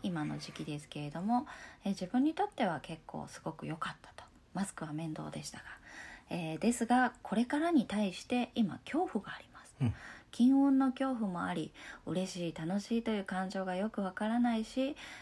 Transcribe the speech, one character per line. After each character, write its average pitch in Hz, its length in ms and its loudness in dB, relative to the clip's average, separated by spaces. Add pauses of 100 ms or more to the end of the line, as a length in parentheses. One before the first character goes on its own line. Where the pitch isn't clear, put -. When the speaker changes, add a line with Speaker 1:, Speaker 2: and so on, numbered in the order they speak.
Speaker 1:
今 165 240 -2
の 151 120 -4
時 151 140 -10
期 156 140 -8
で 151 120 -6
す 147 120 -14
け 147 160 -6
れ 147 40 -6
ど 160 120 -6
も、 233 240 2 (380)
え 202 40 0
ー、 - 40 0
自 190 120 -2
分 247 180 2
に 320 120 4
と 403 100 2
っ 403 100 -4
て 240 120 2
は 156 160 0
結 160 240 -10
構 151 220 -8
す - 140 -14
ご 160 100 -4
く - 140 -10
良 160 100 -4
か - 160 -4
っ - 100 -12
た - 120 -20
と。 - 140 -18 (240)
マ 190 140 0
ス - 80 -12
ク - 100 -8
は 147 80 -8
面 156 220 -4
倒 156 160 -8
で 151 120 -10
し - 80 -10
た - 80 -14
が。 - 60 -16 (640)
え 160 280 -2
ー、 - 20 -6
で 226 140 4
す 233 120 0
が、 240 380 4
こ - 120 -4
れ 240 120 4
か 294 120 2
ら 330 120 2
に 294 160 6
対 202 260 0
し - 120 -10
て 247 300 0
今 196 300 2
恐 359 240 0
怖 202 160 -2
が - 80 -10
あ - 60 -10
り - 160 -18
ま - 100 -20
す。 - 160 -20
Speaker 2:
う 139 40 4
ん。 113 100 2 (380)
Speaker 1:
金 254 220 8
運 277 240 8
の 262 140 6
恐 262 240 0
怖 214 140 0
も 175 140 -2
あ 180 100 0
り、 156 180 -4 (320)
嬉 185 260 0
し 175 200 -4
い、 156 40 -10
楽 170 260 -2
し 233 180 0
い 226 40 0
と 226 80 0
い 214 100 2
う 190 40 -4
感 185 240 -2
情 190 160 -2
が 185 100 -2
よ 196 140 0
く 208 140 -2
わ 185 100 -2
か 214 160 -2
ら 233 100 2
な 240 160 4
い 220 120 0
し、 269 300 -2 (260)